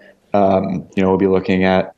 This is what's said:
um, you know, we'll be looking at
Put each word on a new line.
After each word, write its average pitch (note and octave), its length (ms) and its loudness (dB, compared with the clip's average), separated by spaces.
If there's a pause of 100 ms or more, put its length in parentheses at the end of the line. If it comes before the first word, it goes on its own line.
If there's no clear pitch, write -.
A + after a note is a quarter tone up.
(340)
um, F#2+ 600 0
you G2 80 0
know, F#2 60 2
we'll F#2+ 80 2
be G2 100 2
looking F#2 380 0
at F#2+ 320 0